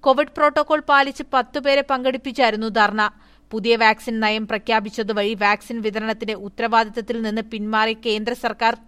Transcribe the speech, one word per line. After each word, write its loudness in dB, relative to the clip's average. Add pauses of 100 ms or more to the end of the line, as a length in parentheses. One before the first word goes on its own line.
കോവിഡ് 2
പ്രോട്ടോകോൾ 2
പാലിച്ച് 2
പത്ത് -2
പേരെ 2
പങ്കെടുപ്പിച്ചായിരുന്നു -2
ധർണ. 2 (500)
പുതിയ 0
വാക്സിൻ 2
നയം 0
പ്രഖ്യാപിച്ചതുവഴി -2
വാക്സിൻ -2
വിതരണത്തിന്റെ -4
ഉത്തരവാദിത്തത്തിൽ -2
നിന്ന് -4
പിന്മാറിയ -2
കേന്ദ്ര -4
സർക്കാർ -2 (140)